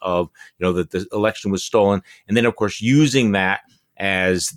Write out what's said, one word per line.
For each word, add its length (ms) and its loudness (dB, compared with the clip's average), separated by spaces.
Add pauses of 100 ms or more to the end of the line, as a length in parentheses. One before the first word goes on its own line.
of, 260 -2 (300)
you 80 -4
know, 60 0
that 180 -4
the 220 -6
election 400 -2
was 100 -4
stolen. 400 2 (240)
And 100 -2
then, 80 2
of 120 0
course, 240 -4
using 520 4
that 280 0 (380)
as 580 -2